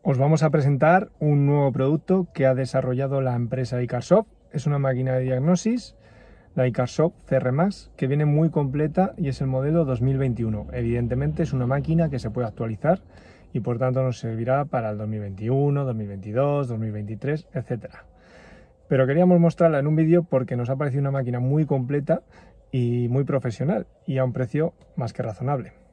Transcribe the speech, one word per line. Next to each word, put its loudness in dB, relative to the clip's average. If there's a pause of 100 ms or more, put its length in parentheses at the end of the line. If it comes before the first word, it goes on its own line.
(100)
Os 2
vamos 4
a 2
presentar 4
un 4
nuevo 4
producto 0
que 2
ha 6
desarrollado -2
la 0
empresa -4
Icarsoft. 2 (240)
Es -6
una 0
máquina 0
de 0
diagnosis, 0 (580)
la 2
Icarsoft 0 (120)
C 0
R 0
Max, -2
que -4
viene 0
muy 2
completa 0
y -2
es -4
el -2
modelo 0
dos -2
mil 2
veintiuno. -2
Evidentemente -2
es -2
una 0
máquina 0
que -6
se -6
puede -4
actualizar -2 (500)
y -2
por -4
tanto 0
nos -2
servirá -2
para -4
el -6
dos -6
mil -6
veintiuno, -2
dos -4
mil -6
veintidós, -2
dos -6
mil -4
veintitrés, -6
etcétera. -10 (840)
Pero 4
queríamos 6
mostrarla 4
en 0
un 2
vídeo 4
porque -2
nos -2
ha -2
parecido -2
una -2
máquina -2
muy 2
completa 0 (500)
y 0
muy 0
profesional -2 (200)
y -4
a 2
un -2
precio -4 (240)
más -6
que -8
razonable. -6 (180)